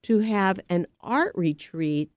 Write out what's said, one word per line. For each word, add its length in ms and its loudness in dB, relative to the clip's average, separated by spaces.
to 160 2
have 500 0
an 180 0
art 340 -2
retreat 800 -2